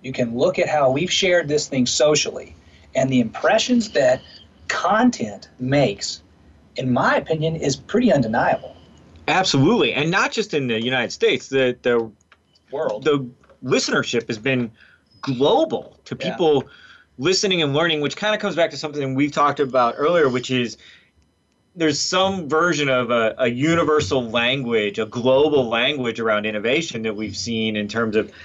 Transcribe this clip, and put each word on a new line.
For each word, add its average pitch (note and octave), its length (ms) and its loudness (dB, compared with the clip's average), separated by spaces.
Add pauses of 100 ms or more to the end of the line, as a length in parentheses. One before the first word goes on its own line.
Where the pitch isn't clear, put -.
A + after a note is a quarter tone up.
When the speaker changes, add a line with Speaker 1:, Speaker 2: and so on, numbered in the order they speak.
Speaker 1:
You C3 100 -10
can A#2+ 240 -4
look E3+ 240 0
at E3 80 0
how D3 240 2
we've D3+ 200 -2
shared F3+ 360 2
this D3 200 -2
thing B2+ 180 0
socially. - 720 0 (400)
And C3+ 160 0
the B2+ 80 4
impressions G#3+ 720 2
that - 300 2 (460)
content G#3 840 0 (100)
makes, B2+ 600 -2 (540)
in B2+ 160 -2
my G3 240 2
opinion, D#3+ 400 -2
is C#3+ 200 -2
pretty A#3 360 0
undeniable. C3+ 640 0 (520)
Speaker 2:
Absolutely. D3+ 680 2
And D3+ 160 -2
not A3+ 220 0
just - 240 -4
in C#3 120 0
the A2+ 140 -2
United B2 300 -2
States, - 380 0
the, C3 340 2
the A#2 260 2 (640)
Speaker 1:
World. C3+ 320 -4
Speaker 2:
the C#3+ 240 2 (360)
listenership C#3 640 -2
has A2 120 -6
been B2 320 -2 (500)
global C#3+ 840 0
to - 140 -10
Speaker 1:
Yeah. A2 120 -4
Speaker 2:
people D3+ 360 2 (520)
listening F#3 420 0
and C#3+ 120 0
learning, D#3 280 0
which C#3+ 140 -4
kinda G#3+ 220 -2
comes G3+ 180 -4
back D#3 160 2
to C#3+ 60 -14
something C#3+ 380 -6
we've C#3+ 160 0
talked C#3+ 280 0
about B2 380 2
earlier, D#3 320 2
which B2 220 -4
is A#2+ 260 -2 (1000)
there's D#3 240 0
some F#3+ 500 -2
version D#3 400 2
of B2+ 220 0
a, A2+ 260 2
a B2+ 100 0
universal D3 840 0
language, A#2 680 0
a A2 80 -2
global C3 640 2
language A#2+ 500 -2
around G#2+ 260 0
innovation A2+ 580 -4
that A2 120 -4
we've G#2 220 -8
seen A2 380 -4
in G#2 120 -4
terms A2 280 -2
of G#2+ 160 0 (140)